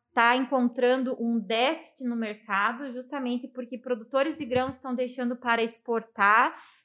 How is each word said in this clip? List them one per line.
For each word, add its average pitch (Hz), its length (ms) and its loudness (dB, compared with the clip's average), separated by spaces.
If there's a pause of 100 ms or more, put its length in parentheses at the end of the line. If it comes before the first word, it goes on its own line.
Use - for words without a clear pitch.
(140)
tá 233 220 6
encontrando 254 840 2
um 233 200 -2
déficit 240 640 -2
no 240 120 -4
mercado 220 760 -4
justamente 247 560 -6
porque 254 280 -10
produtores 262 640 -2
de 294 80 -8
grãos 254 300 -2
estão 262 180 -8
deixando 247 420 -4
para 233 280 0
exportar, 226 920 2 (300)